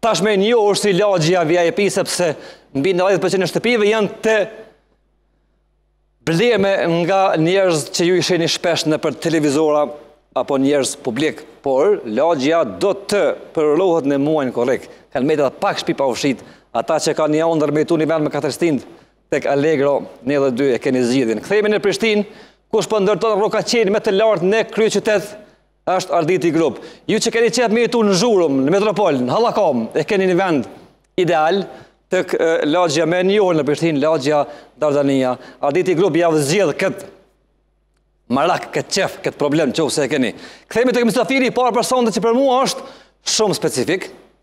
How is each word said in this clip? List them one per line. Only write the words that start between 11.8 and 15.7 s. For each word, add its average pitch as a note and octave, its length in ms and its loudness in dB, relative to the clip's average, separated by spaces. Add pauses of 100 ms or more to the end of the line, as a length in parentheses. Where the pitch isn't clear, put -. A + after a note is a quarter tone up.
lagja D3 640 0
do G#2 240 -2 (160)
të G3+ 160 0 (320)
përlohet D#3+ 520 2
në C#3 120 0
muajin C#3+ 360 0
korrekt. A#2+ 360 -2 (240)
Kanë C3+ 160 0
metra D3 180 2
pak F#3 300 -4